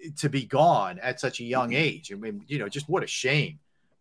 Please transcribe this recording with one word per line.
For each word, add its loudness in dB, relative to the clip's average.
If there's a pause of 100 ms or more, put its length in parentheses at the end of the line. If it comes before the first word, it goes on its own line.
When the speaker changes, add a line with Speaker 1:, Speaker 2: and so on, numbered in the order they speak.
(200)
Speaker 1:
to 2
be -2
gone 4
at -4
such -4
a -8
young 0
Speaker 2:
Mm-hmm. 2
Speaker 1:
age." -2
I -10
mean, -8
you -4
know, -4
just -8
what 0
a -6
shame, 0 (420)